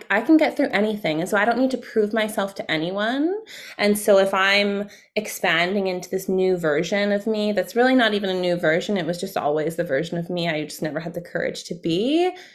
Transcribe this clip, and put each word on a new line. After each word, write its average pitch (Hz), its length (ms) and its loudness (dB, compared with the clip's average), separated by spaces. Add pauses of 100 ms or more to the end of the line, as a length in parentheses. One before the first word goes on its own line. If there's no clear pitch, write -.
I 196 100 2
can 311 160 6
get 311 220 4
through 285 140 2
anything. 202 500 0
And 185 80 -4
so 214 80 0
I 202 80 4
don't 226 120 2
need 262 140 2
to 247 60 -4
prove 208 340 0
myself 214 440 -2
to - 140 -10
anyone. 208 640 0 (440)
And 208 200 2
so 208 200 6
if 190 160 4
I'm 202 560 2 (260)
expanding 190 720 0
into 180 220 -4
this 185 180 -4
new 185 300 2
version 175 560 0
of 208 120 -2
me, 214 280 0
that's 196 240 -2
really 254 180 4
not 226 180 4
even 202 160 -2
a 185 100 0
new 180 180 0
version. 175 400 0
It 170 80 -2
was 175 160 -4
just 190 160 -6
always 151 400 -2
the 170 80 -2
version 170 320 -2
of 170 120 -6
me 170 200 -2
I 151 160 -4
just - 160 -12
never 156 180 -4
had 170 140 -8
the 170 80 -6
courage - 440 -6
to 175 100 -8
be. 254 540 0 (260)